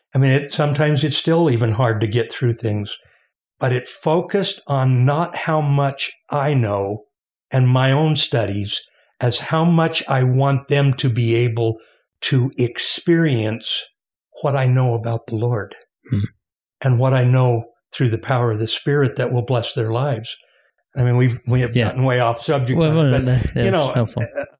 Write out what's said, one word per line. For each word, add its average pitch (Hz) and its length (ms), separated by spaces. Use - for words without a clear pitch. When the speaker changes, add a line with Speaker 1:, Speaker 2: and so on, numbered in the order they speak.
Speaker 1:
I 135 40
mean, 135 120
it, 143 240
sometimes 151 500
it's 139 140
still 165 320
even 117 220
hard 113 280
to 113 60
get 113 260
through 120 220
things, 104 420
but 123 160
it 123 120
focused 175 800
on 131 380
not 151 320
how 156 240
much 139 520
I 147 240
know 104 500
and 131 180
my 131 240
own 156 240
studies 101 640
as 120 180
how 160 280
much 165 420
I 135 160
want 131 440
them 139 260
to 131 160
be 117 240
able 117 420
to 131 340
experience 123 1300
what 139 140
I 131 100
know 127 280
about 117 320
the - 100
Lord 113 380
Speaker 2:
Hmm. 104 100
Speaker 1:
and 127 180
what 131 160
I 127 100
know 123 400
through 131 180
the 113 80
power 120 340
of 107 80
the 113 80
Spirit 143 480
that 127 160
will 120 120
bless 117 300
their 113 160
lives. 117 460
I 135 80
mean, 123 120
we've, 123 300
we 123 140
have 120 160
Speaker 2:
Yeah. 117 100
Speaker 1:
gotten 127 180
way 127 160
off 117 220
subject, 139 360
Speaker 2:
Well, 160 160
Speaker 1:
but, - 20
Speaker 2:
well, 147 160
Speaker 1:
but, 135 140
Speaker 2:
that, 127 180
Speaker 1:
you 120 160
Speaker 2:
that's 180 60
Speaker 1:
know, 139 160
Speaker 2:
helpful. 117 300
Speaker 1:
uh, 143 80